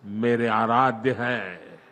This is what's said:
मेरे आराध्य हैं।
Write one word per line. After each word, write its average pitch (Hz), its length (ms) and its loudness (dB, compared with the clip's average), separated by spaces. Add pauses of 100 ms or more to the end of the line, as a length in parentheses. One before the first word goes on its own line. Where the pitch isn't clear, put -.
मेरे 117 440 0
आराध्य 113 720 2
हैं। 107 600 -6 (120)